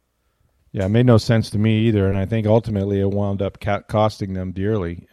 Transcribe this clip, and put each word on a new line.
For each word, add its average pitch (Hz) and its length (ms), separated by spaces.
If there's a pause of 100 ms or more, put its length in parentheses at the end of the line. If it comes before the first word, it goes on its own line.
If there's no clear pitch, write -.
(720)
Yeah, 104 140
it 95 40
made 117 160
no 120 120
sense 110 340
to 107 60
me 110 300
either, 104 200
and 101 100
I 98 80
think 110 200
ultimately 104 540
it 98 100
wound 101 320
up 95 180
ca-, 101 220
costing 107 520
them 92 180
dearly, 92 600